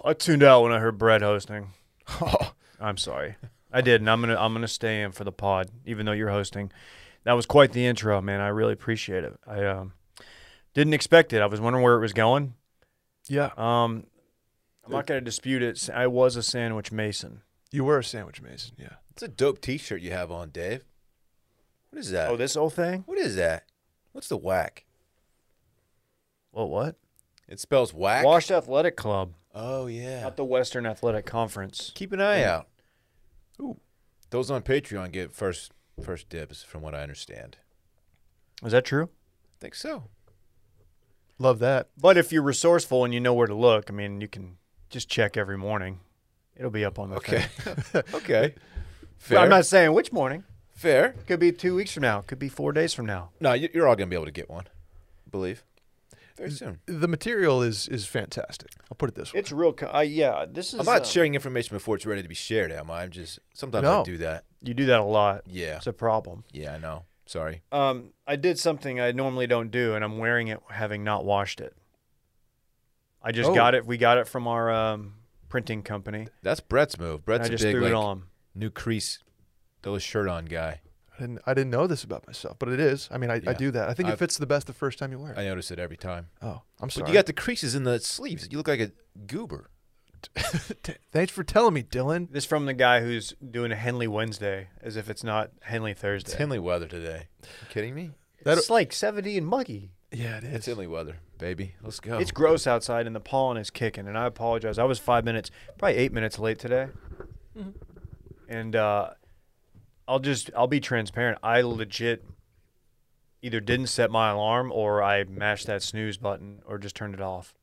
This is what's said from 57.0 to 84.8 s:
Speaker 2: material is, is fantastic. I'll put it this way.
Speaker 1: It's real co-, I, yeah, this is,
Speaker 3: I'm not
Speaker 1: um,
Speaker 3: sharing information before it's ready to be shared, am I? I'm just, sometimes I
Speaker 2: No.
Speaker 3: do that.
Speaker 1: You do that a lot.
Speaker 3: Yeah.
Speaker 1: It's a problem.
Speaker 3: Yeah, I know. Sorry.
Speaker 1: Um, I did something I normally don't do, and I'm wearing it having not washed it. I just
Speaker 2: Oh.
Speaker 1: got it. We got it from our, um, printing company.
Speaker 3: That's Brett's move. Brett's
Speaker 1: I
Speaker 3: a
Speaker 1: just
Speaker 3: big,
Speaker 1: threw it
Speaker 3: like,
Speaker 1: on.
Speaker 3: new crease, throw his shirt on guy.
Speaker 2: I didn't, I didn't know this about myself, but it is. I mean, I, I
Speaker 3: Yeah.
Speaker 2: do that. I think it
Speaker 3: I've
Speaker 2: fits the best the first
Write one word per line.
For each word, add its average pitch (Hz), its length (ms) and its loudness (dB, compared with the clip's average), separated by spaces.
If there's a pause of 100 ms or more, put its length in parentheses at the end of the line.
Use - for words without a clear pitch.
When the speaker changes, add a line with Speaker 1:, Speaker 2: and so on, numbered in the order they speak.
Speaker 2:
material 170 540 2
is, 113 260 0
is 113 180 -6
fantastic. - 680 -8 (200)
I'll 120 60 -16
put 143 100 -2
it 117 80 -8
this - 180 -12
way. 180 60 -4
Speaker 1:
It's 196 140 -6
real 160 180 2
co-, - 160 -6
I, 147 160 2
yeah, 147 460 0
this 180 240 -10
is, 233 80 -4
Speaker 3:
I'm - 40 -4
not - 180 4
Speaker 1:
um, - 20 -
Speaker 3:
sharing 160 300 2
information 127 380 -6
before 104 220 -4
it's 95 100 -6
ready 104 160 -4
to 90 60 -12
be 80 80 -14
shared, 104 360 -2
am 80 200 -10
I? 82 120 -6
I'm 92 80 -12
just, 85 280 -14 (140)
sometimes 117 320 -2
I 175 140 4
Speaker 2:
No. 160 40 0
Speaker 3:
do 90 140 -8
that. 80 260 -6 (180)
Speaker 1:
You 123 120 -8
do 131 140 0
that 123 120 8
a 107 60 2
lot. 101 400 2
Speaker 3:
Yeah. 87 320 -8
Speaker 1:
It's - 100 -12
a 95 60 -4
problem. 110 580 -2
Speaker 3:
Yeah, 73 220 -10
I 78 60 -12
know. 80 260 -10 (220)
Sorry. 82 340 -8 (100)
Speaker 1:
Um, 135 400 -2 (160)
I 143 80 -2
did 170 240 0
something 139 400 -2
I 123 140 2
normally 127 340 -2
don't 117 240 0
do, 117 240 0
and 107 80 -2
I'm 107 140 -4
wearing 113 320 0
it 110 100 -8 (100)
having 104 360 -6
not 104 180 0
washed 101 380 -2
it. - 160 -14 (1400)
I 117 100 -4
just 120 200 2
Speaker 2:
Oh. 190 40 4
Speaker 1:
got 120 180 8
it. 123 120 2
We 120 120 -4
got 117 200 6
it 117 100 0
from 120 200 -6
our, 117 220 0
um, 110 440 -2 (340)
printing 113 360 -6
company. 107 440 -8 (140)
Speaker 3:
That's 92 180 -2
Brett's 143 400 0
move. 80 240 -8
Brett's 117 220 0
Speaker 1:
I - 20 0
Speaker 3:
a 113 40 -4
Speaker 1:
just 110 120 -2
Speaker 3:
big, 107 120 4
Speaker 1:
threw 120 100 2
it 113 60 2
Speaker 3:
like, 113 40 2
Speaker 1:
on. 101 280 -2 (320)
Speaker 3:
new 107 140 -6
crease, - 500 -6 (640)
throw 98 120 -6
his 98 100 -4
shirt 104 240 -2
on 85 180 -4
guy. 80 360 -6 (340)
Speaker 2:
I - 60 -12
didn't, 120 240 -10
I 131 80 0
didn't 131 160 0
know 123 160 0
this 170 180 -4
about - 220 -10
myself, - 320 -14
but 120 120 -6
it 127 100 -2
is. 139 320 0
I 127 60 -8
mean, 123 120 -2
I, 117 60 0
I 117 80 -4
Speaker 3:
Yeah. 127 100 -2
Speaker 2:
do 131 180 -2
that. 113 160 -2
I 117 60 -2
think 180 160 -2
it 107 40 0
Speaker 3:
I've 107 60 -4
Speaker 2:
fits 175 180 -2
the 147 100 -4
best 143 200 0
the 135 60 -12
first 139 240 -6